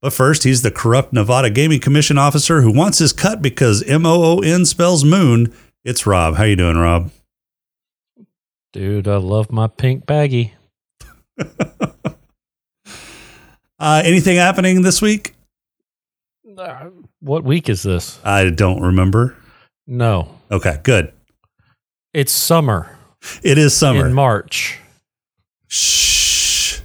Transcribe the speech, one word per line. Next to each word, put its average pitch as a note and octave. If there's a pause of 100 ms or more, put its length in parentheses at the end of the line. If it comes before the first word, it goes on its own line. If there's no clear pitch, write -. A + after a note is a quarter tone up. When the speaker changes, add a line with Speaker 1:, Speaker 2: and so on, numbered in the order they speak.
Speaker 1:
But C3+
first, D3
he's B2+
the A2+
corrupt A#2
Nevada B2
Gaming C#3+
Commission D3
officer D3
who A2
wants D#3
his D3
cut G#3
because A#2+
M D#3
O E3+
O E3
N F3+
spells E3+
moon. C3+ (320)
It's -
Rob. E2+
How G2+
you G#2+
doing, F2
Rob? E2+ (1600)
Speaker 2:
Dude, G2+
I G2+
love G2+
my A2+
pink B2+
baggie. C3+ (840)
<laughs> - (2500)
Speaker 1:
Uh, D3+
anything F3
happening F#3
this F#3
week? G#3+ (1200)
Speaker 2:
Uh, E3 (280)
what D3+
week D#3
is G2+
this? F2+
Speaker 1:
I G2
don't F#2
remember. F#2+ (540)
Speaker 2:
No. A#2 (200)
Speaker 1:
Okay, F2
good. F#2+ (1000)
Speaker 2:
It's C#3+
summer. C3 (440)
Speaker 1:
It C#3+
is D3
summer. C#3+
Speaker 2:
In B2+
March. B2+ (880)
Speaker 1:
Shh. -